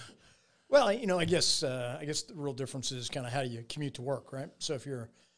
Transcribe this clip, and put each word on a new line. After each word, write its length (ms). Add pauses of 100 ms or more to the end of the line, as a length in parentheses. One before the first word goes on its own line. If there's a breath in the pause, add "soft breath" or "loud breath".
(680 loud breath)
Well, 260
you 120
know, 140
I 60
guess, 380
uh, 360
I 60
guess 160
the 120
real 200
difference 400
is 160
kinda 200
how 120
you 260
commute 280
to 60
work, 300
right? 260
So 160
if 120
you're, 240 (280 soft breath)